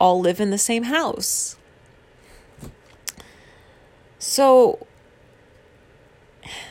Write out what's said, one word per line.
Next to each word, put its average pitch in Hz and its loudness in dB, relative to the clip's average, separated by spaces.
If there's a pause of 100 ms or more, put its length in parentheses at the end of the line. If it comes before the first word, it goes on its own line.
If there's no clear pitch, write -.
all 180 4
live 180 -2
in 202 -2
the 202 -4
same 233 -2
house. 262 -6 (2500)
So 262 4 (1900)